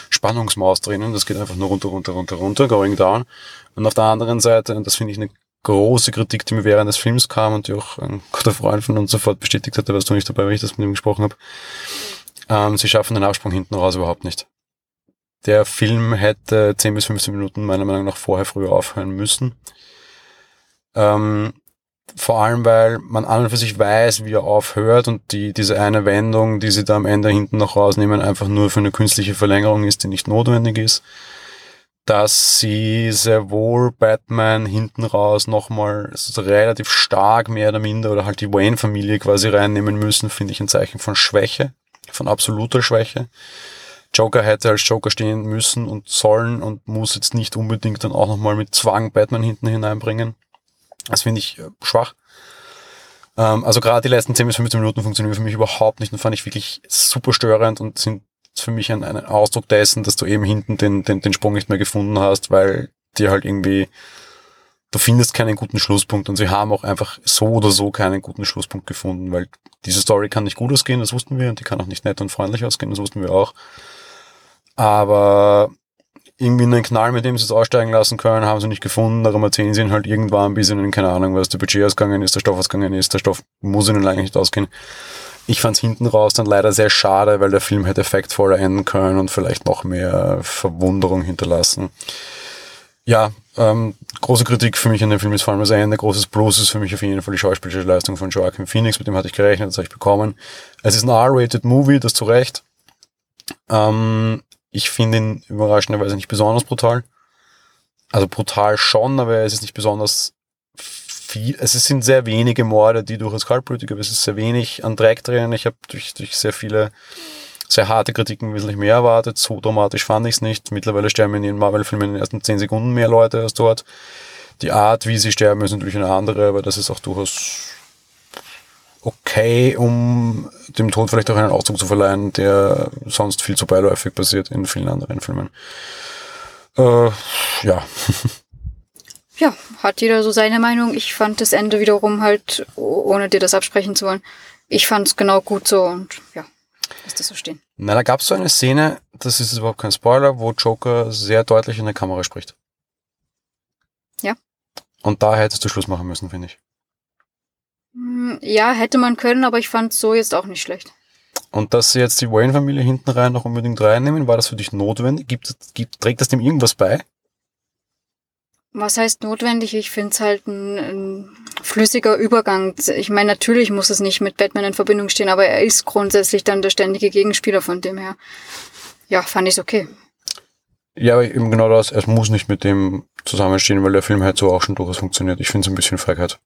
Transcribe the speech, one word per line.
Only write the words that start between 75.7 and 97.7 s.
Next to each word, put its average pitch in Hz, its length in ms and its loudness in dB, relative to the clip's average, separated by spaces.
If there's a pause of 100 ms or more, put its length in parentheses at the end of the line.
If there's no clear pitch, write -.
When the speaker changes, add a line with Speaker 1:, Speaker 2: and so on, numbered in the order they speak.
Speaker 1:
irgendwie 123 240 4
einen 120 180 4
Knall, 117 300 0
mit 123 140 -2
dem 127 100 -2
sie 135 80 -2
es 110 80 -2
aussteigen 113 400 2
lassen 110 240 4
können, 110 300 2
haben 107 140 0
sie 104 60 -2
nicht 104 140 -6
gefunden. 113 440 0
Darum 107 180 2
erzählen 104 320 0
sie 98 80 2
ihnen 98 100 2
halt 107 140 0
irgendwann, 104 480 2
bis 104 160 2
ihnen, 101 200 0
keine 95 200 2
Ahnung, 92 240 0
was 92 160 0
der 92 80 -4
Budget 101 260 2
ausgegangen 101 380 0
ist, 92 120 0
der 101 60 -2
Stoff 92 180 0
ausgegangen 95 360 -2
ist. 92 180 -2
Der 98 60 -2
Stoff 95 240 -2 (180)
muss 101 300 0
ihnen 101 120 2
lange 95 200 2
nicht 95 160 -4
ausgehen. 95 300 0 (800)
Ich - 140 0
fand's 110 200 0
hinten 117 260 -2
raus 107 260 4
dann 113 140 0
leider 104 260 4
sehr 107 160 4
schade, 101 520 4
weil 98 100 4
der 98 100 4
Film 101 240 -2
hätte 98 160 0
effektvoller 95 580 2
enden 95 280 0
können 95 320 2
und 95 120 0
vielleicht 87 360 -2
noch - 180 -2
mehr 90 560 -2
Verwunderung 92 800 -2
hinterlassen. 90 720 -2 (1120)
Ja, 110 280 4 (260)
ähm, 110 360 2 (280)
große 123 220 2
Kritik 120 340 0
für 120 100 0
mich 110 160 2
an 107 60 2
dem 101 100 2
Film 104 140 0
ist 98 80 0
vor 107 100 0
allem 101 80 0
das 107 100 0
Ende. 107 280 2
Großes 104 280 0
Plus 107 320 2
ist 107 120 2
für 110 80 -4
mich 101 160 -4
auf 98 80 -6
jeden 98 180 -2
Fall 101 120 -8
die 92 60 -4
schauspielerische 92 480 -2